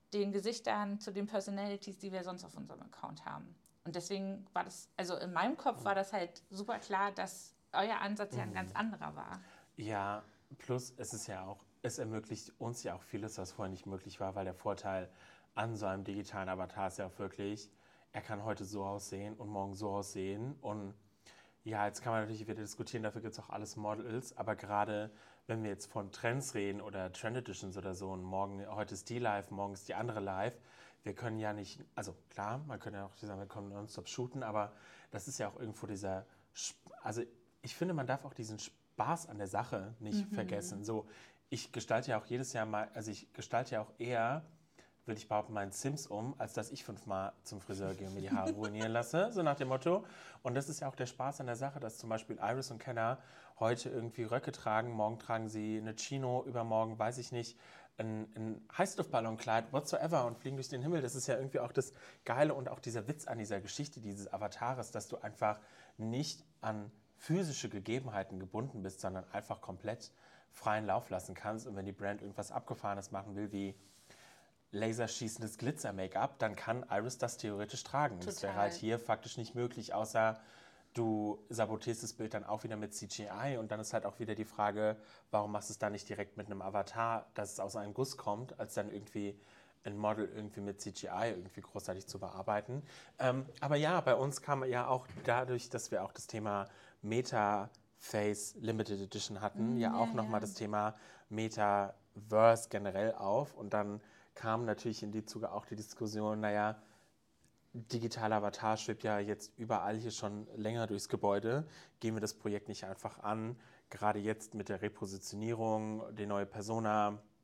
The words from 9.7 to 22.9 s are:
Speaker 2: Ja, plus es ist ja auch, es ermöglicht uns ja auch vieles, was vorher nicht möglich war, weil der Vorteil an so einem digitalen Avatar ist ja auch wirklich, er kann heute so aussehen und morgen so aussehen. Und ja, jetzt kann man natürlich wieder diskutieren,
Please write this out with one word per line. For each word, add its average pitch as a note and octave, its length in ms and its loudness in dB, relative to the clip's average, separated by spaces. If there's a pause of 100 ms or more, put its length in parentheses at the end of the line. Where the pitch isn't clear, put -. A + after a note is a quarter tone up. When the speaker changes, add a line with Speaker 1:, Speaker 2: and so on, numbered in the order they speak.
Speaker 2:
Ja, G#2 460 0 (340)
plus B2 400 -2
es A2+ 160 -6
ist G#2+ 140 -6
ja F#2 180 -6
auch, G2 180 -8 (200)
es A#2+ 160 -2
ermöglicht A2 580 -4
uns A#2 240 -4
ja F2+ 140 -2
auch F#2 80 -12
vieles, G#2+ 340 -6
was F#2+ 140 -6
vorher G2 180 -2
nicht F#2+ 160 -8
möglich G2 340 -8
war, F#2+ 140 0
weil G2 120 -2
der F2+ 100 -2
Vorteil F#2+ 560 -2 (420)
an A2+ 220 0
so G#2 100 -2
einem F#2+ 180 0
digitalen G2 460 -4
Avatar F#2 380 -2
ist F2+ 100 -4
ja G2 80 -2
auch F#2 140 -10
wirklich, G2+ 500 -4 (420)
er G#2 100 -4
kann G#2 220 -6
heute G#2 220 -2
so G2 180 -4
aussehen G2+ 520 -4
und G#2 140 -8
morgen G2 260 -2
so G2+ 160 0
aussehen. G2+ 680 -2
Und G#2 340 -4 (680)
ja, G#2+ 220 2
jetzt G#2 160 -2
kann A#2 120 2
man A2 80 4
natürlich G#2+ 260 -4
wieder G#2+ 80 -2
diskutieren, A2 480 -4